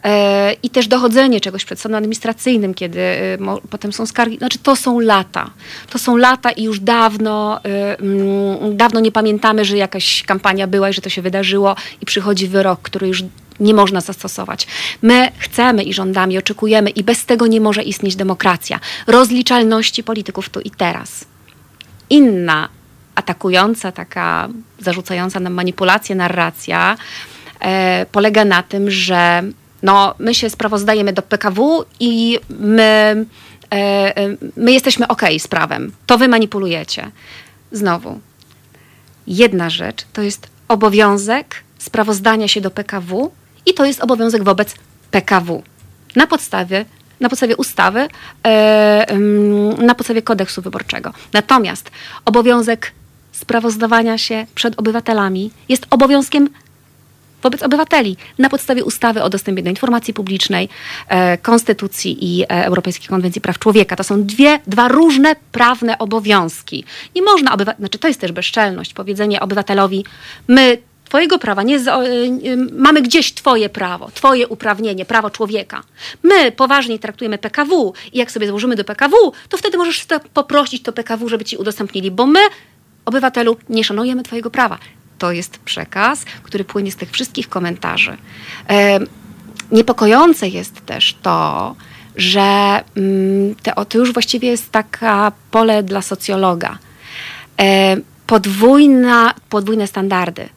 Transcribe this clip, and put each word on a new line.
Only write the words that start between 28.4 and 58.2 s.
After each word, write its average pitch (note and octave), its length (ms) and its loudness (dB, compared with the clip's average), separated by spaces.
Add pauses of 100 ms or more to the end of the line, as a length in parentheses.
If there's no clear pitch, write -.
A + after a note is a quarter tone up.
na F#3 180 2
tym, G3+ 280 -4
że, F3+ 520 0 (400)
no, G3 360 4
my A#3 160 -2
się A3+ 160 -2
sprawozdajemy G#3 600 0
do F#3 100 -4
P - 160 -2
K G#3 120 -2
W C#4 340 2 (160)
i A#3 380 0 (120)
my, G#3+ 760 2 (480)
e, G#3 40 -4 (400)
e, G3+ 200 -4 (200)
my A#3 160 4
jesteśmy B3+ 360 2
okej D#3+ 320 0
z - 80 -12
prawem. D#3+ 440 -4 (140)
To B3 120 4
wy C4 100 4
manipulujecie. G3+ 840 -2 (600)
Znowu, G3+ 480 -4 (1080)
jedna F#3 440 2
rzecz E3+ 420 -8
to G#3 100 -6
jest G3+ 240 -6 (220)
obowiązek G#3 960 2 (160)
sprawozdania G#3+ 720 0
się G#3 120 -2
do F#3+ 100 -4
P G3+ 140 -8
K G3+ 160 -8
W F#3 300 -4 (360)
i F#4 80 4
to D4 100 2
jest C#4 160 0
obowiązek A3+ 440 0
wobec G3+ 300 2 (360)
P G3 120 0
K F#3+ 180 2
W. E3+ 220 -8 (540)
Na C#4 100 6
podstawie, F#3+ 580 -4 (360)
na B3 80 0
podstawie A#3+ 280 0
ustawy, A3 520 0 (380)
e, G#3+ 640 2
em, G#3 760 2
na A#3+ 80 4
podstawie A#3 280 -4
kodeksu F#3+ 400 -4
wyborczego. - 500 -10 (200)
Natomiast G#3 580 0 (340)
obowiązek A#3 680 2 (400)
sprawozdawania A3+ 840 0
się A3 360 -6
przed A#3 240 -4
obywatelami G#3+ 720 -2 (180)
jest - 220 -2
obowiązkiem C#4 580 4 (960)
wobec B3+ 180 0
obywateli C#4+ 540 0 (220)